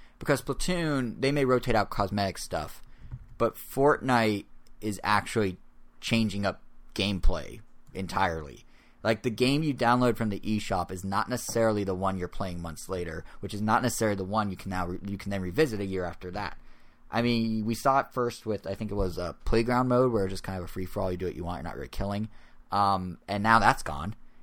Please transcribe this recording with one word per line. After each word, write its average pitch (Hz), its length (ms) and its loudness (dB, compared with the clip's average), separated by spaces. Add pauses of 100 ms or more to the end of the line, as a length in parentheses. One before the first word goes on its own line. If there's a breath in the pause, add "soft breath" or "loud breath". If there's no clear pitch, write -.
(200 soft breath)
Because 135 240 0
Splatoon, 143 760 -2
they 131 120 2
may 143 140 2
rotate 123 280 4
out 104 160 2
cosmetic 98 480 0
stuff, - 460 -6 (560 loud breath)
but 117 160 2
Fortnite 123 880 2 (340)
is 104 240 -4
actually 104 540 2 (420)
changing 104 460 0
up 92 160 -2 (320)
gameplay 98 680 2 (340)
entirely. 85 720 -2 (380 soft breath)
Like, 107 200 2
the 123 80 0
game 131 320 2
you 147 100 2
download 123 420 4
from 110 140 0
the 101 100 -2
eShop 98 520 0
is 92 120 -8
not 98 240 -2
necessarily 113 560 0
the 95 120 -2
one 95 220 0
you're 87 120 -4
playing 90 320 -4
months 82 260 -10
later, 82 380 -6 (140 loud breath)
which 98 140 -8
is 101 80 -4
not 110 200 2
necessarily 113 340 0
the 95 80 -4
one 104 260 0
you 92 60 -6
can - 140 -10
now 92 180 -2
re-, 87 180 -6
you 101 120 -4
can 98 140 -8
then 98 100 -2
revisit 104 400 0
a 101 40 -4
year 95 200 -4
after 87 260 -10
that. 98 260 -6 (540 soft breath)
I 117 100 0
mean, 113 440 2
we 113 100 0
saw 135 240 2
it - 140 -2
first 120 320 -4
with, 104 200 -4
I 98 100 -4
think 107 160 -6
it 104 40 -4
was, 92 220 0
uh, 85 160 -4 (100)
Playground 123 460 4
mode, 123 240 6
where 104 100 4
it's 95 80 0
just 95 120 -6
kind 95 160 -6
of 87 60 -8
a - 20 -10
free-for-all, 95 440 -4
you 90 60 -2
do 92 80 -4
what 85 100 -4
you 87 80 -6
want, 85 140 -4
you're 67 60 -8
not 85 120 -8
really - 140 -10
killing. 101 400 -4 (420 soft breath)
Um, 98 460 2 (100)
and 101 160 0
now 113 160 8
that's 110 240 4
gone. 80 320 -6 (280 soft breath)